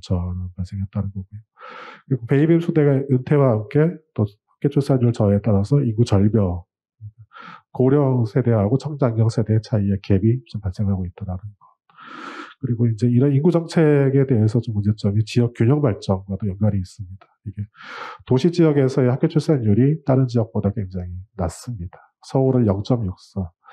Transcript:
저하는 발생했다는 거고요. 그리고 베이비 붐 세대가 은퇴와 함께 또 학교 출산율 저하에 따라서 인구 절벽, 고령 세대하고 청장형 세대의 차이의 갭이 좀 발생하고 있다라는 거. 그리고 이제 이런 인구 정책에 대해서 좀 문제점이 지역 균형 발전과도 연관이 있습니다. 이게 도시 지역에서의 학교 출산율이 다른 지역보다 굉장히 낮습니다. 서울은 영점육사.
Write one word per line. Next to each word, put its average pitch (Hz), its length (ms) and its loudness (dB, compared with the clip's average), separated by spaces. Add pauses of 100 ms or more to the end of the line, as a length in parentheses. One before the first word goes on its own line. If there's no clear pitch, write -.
저하는 90 540 -4
발생했다는 98 540 -6
거고요. 98 300 -14 (680)
그리고 127 180 -4
베이비 160 320 2
붐 - 20 2
세대가 156 300 2 (180)
은퇴와 135 440 2
함께 147 420 0 (200)
또 104 120 0 (220)
학교 - 200 -4
출산율 131 440 2
저하에 101 320 2
따라서 104 360 2
인구 117 240 0
절벽, 101 640 2 (1040)
고령 131 540 2
세대하고 117 540 2
청장형 120 500 0
세대의 110 340 0
차이의 101 360 -2
갭이 110 520 0
좀 104 100 -10
발생하고 95 460 -4
있다라는 90 320 -10
거. - 300 -20 (920)
그리고 120 280 -2
이제 113 180 -2
이런 123 260 2
인구 147 200 4
정책에 147 720 2
대해서 113 340 2
좀 113 140 -8
문제점이 104 520 0
지역 120 280 0
균형 131 260 2
발전과도 98 680 -4
연관이 101 280 -2
있습니다. 92 500 -10 (200)
이게 104 160 -12 (640)
도시 131 240 2
지역에서의 143 600 2
학교 147 180 0
출산율이 139 760 2
다른 135 220 2
지역보다 110 460 -2
굉장히 92 360 -8 (280)
낮습니다. 90 600 -10 (260)
서울은 131 440 0
영점육사. 98 840 -4 (240)